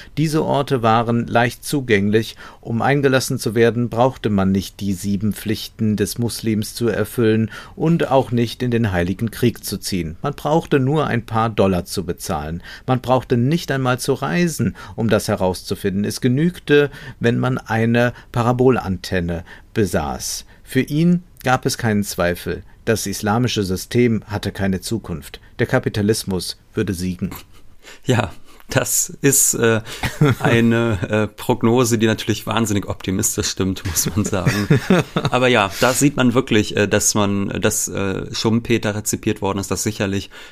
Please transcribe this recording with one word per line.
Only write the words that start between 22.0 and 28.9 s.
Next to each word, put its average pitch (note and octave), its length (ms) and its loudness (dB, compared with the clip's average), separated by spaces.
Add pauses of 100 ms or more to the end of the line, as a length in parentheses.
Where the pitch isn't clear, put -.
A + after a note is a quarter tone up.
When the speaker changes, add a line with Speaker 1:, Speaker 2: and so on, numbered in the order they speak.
Speaker 1:
Zweifel. F2 580 -2 (220)
Das A2 220 0
islamische G#2+ 560 0
System G#2 640 0
hatte G2+ 260 -6
keine F#2+ 280 -2
Zukunft. - 600 -8 (180)
Der A#2+ 80 0
Kapitalismus G#2 920 -2 (160)
würde G#2 200 -2
siegen. F2+ 360 -4 (760)
Speaker 2:
Ja, A2+ 280 0 (380)
das - 400 -2 (100)